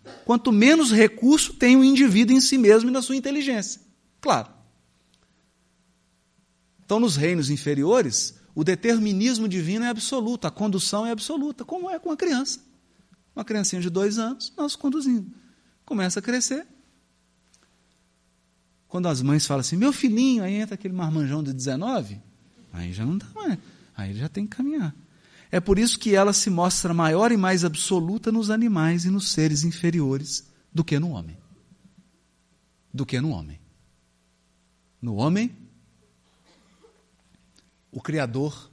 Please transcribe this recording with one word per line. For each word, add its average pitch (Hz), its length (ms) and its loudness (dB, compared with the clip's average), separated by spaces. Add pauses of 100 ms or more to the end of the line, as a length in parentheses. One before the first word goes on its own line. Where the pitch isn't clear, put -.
(260)
quanto 240 260 2
menos 254 400 6
recurso 226 600 4
tem 247 220 6
o 269 80 8
indivíduo 254 520 6
em 262 60 6
si 269 160 2
mesmo 226 320 8
e 247 40 0
na 262 80 -2
sua 262 140 -4
inteligência. 269 640 -4 (380)
Claro. 147 300 -2 (2250)
Então, 214 160 -2
nos 226 160 2
reinos 156 340 0
inferiores, 147 880 0 (160)
o 156 100 -2
determinismo 214 840 0
divino 190 380 -4
é 240 40 -2
absoluto, 233 560 -6
a 151 60 -6
condução 208 540 -4
é 233 60 -4
absoluta, 277 520 -6
como 359 260 -8
é 359 80 -8
com 320 140 -8
a 294 60 -6
criança. 277 420 -4 (760)
Uma 220 100 -10
criancinha 196 360 -4
de 180 80 -4
dois 202 300 -2
anos, 233 380 -8
nós 294 180 -4
conduzimos. 262 560 -2 (540)
Começa 190 340 -4
a - 20 -8
crescer. 254 460 -4 (2250)
Quando 180 180 -4
as 139 140 -2
mães 143 260 2
falam 139 140 -2
assim, 160 160 -4
"Meu 262 160 2
filhinho", 240 500 2
aí 190 120 -4
entra 208 200 -6
aquele 190 180 -10
marmanjão 156 480 -2
de 139 120 -6
dezenove, 131 680 -6 (520)
aí 87 180 -8
já 104 140 -6
não 165 120 -2
dá - 160 -10
mais, 381 240 -6 (380)
aí 98 180 -8
já 120 140 -8
tem 202 180 -8
que 208 120 -14
caminhar. 262 360 -4 (560)
É 180 100 0
por 190 180 0
isso 233 220 0
que 202 160 2
ela 196 160 4
se 202 180 0
mostra 180 440 0
maior 170 380 2
e 233 60 2
mais 185 280 2
absoluta 175 680 -2
nos 220 180 0
animais 175 540 2
e 180 60 0
nos 190 220 -2
seres 156 340 2
inferiores 156 840 -2 (240)
do 160 80 0
que 156 160 0
no 170 140 -2
homem. 85 260 -10 (1600)
Do 131 120 -6
que 127 140 -4
no 151 120 -2
homem. 78 280 -10 (1400)
No 120 140 -6
homem, 180 380 0 (2500)
o 127 100 -14
Criador 143 720 -6